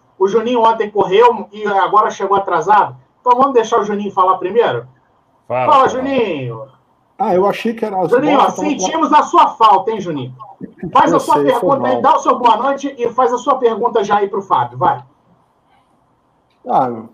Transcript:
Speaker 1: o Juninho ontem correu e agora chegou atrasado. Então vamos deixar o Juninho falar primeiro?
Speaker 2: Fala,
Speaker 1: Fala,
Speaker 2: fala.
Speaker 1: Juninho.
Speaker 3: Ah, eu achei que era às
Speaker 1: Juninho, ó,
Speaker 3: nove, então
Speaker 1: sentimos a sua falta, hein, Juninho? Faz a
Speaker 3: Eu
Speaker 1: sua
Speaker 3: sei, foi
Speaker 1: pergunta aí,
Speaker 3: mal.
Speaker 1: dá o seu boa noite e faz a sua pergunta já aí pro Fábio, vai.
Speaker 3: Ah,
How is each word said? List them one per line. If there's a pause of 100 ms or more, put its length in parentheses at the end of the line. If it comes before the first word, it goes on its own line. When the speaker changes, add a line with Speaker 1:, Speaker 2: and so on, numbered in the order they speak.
(200)
Speaker 1:
o
Juninho
ontem
correu
e
agora
chegou
atrasado. (240)
Então
vamos
deixar
o
Juninho
falar
primeiro? (600)
Speaker 2:
Fala,
Speaker 1:
Fala,
Speaker 2:
fala.
Speaker 1:
Juninho. (520)
Speaker 3:
Ah,
eu
achei
que
era
às
Speaker 1:
Juninho,
ó,
Speaker 3:
nove,
então
Speaker 1:
sentimos
a
sua
falta,
hein,
Juninho? (580)
Faz
a
Speaker 3:
Eu
Speaker 1:
sua
Speaker 3:
sei,
foi
Speaker 1:
pergunta
aí,
Speaker 3:
mal.
Speaker 1:
dá
o
seu
boa
noite
e
faz
a
sua
pergunta
já
aí
pro
Fábio,
vai. (1700)
Speaker 3:
Ah,